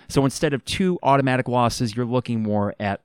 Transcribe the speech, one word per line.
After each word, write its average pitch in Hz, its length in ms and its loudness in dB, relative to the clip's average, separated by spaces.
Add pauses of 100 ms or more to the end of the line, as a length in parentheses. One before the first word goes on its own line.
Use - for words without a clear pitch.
So 139 160 2
instead 143 300 0
of 131 100 -6
two 185 380 0
automatic 131 460 2
losses, 120 460 0
you're 123 120 -2
looking 120 360 -2
more 104 380 0
at 101 240 -4